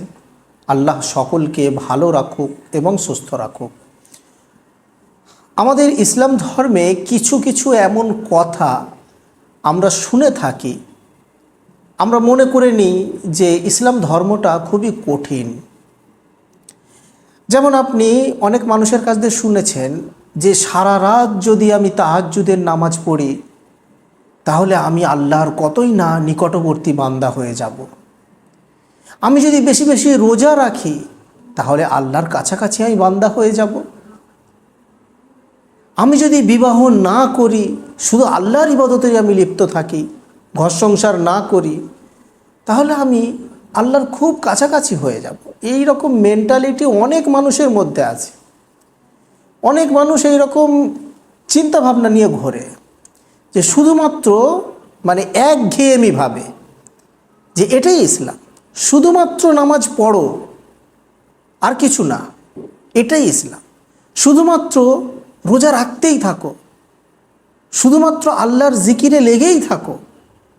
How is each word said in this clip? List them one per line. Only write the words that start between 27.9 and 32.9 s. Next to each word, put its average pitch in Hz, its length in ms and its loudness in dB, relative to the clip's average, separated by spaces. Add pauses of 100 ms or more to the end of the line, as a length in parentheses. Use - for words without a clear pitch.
আমি 269 200 2
যদি 294 200 4
বেশি 269 240 2
বেশি 277 300 2
রোজা 233 420 4
রাখি, 160 480 -4 (520)
তাহলে 143 280 0
আল্লাহর 139 460 -2
কাছাকাছি 208 540 -4
আমি 226 100 0